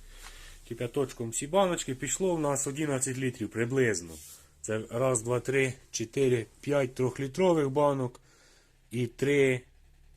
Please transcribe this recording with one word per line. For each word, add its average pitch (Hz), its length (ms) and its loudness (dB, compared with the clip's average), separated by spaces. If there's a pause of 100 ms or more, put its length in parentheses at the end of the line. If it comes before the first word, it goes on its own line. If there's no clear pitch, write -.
(680)
кипяточком 123 640 -4
всі 143 180 -6
баночки. 170 480 0
Пішло 175 400 -2
в 160 40 -2
нас 143 280 0
одинадцять 135 500 -2
літрів 123 320 -2
приблизно. 113 640 0 (480)
Це 110 280 -4
раз, 123 320 2
два, 120 180 0
три, 131 340 0 (180)
чотири, 120 540 0 (160)
п'ять 139 340 0
трьохлітрових 139 760 2
банок 135 520 2 (680)
і 120 160 -2
три 135 540 2 (560)